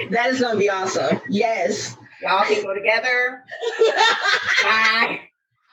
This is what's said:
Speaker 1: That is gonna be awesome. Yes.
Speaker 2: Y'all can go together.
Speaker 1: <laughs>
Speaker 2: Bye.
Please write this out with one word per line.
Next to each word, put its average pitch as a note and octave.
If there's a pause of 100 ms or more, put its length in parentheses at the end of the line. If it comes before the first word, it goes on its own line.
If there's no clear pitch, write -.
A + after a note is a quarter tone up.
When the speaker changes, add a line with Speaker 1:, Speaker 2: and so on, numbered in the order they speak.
(120)
Speaker 1:
That A#3
is B3+
gonna A3+
be G3+
awesome. F#3 (100)
Yes. G#3 (240)
Speaker 2:
Y'all F#3+
can G#3+
go F#3+
together. B3+ (360)
Speaker 1:
<laughs> -
Speaker 2:
Bye. - (520)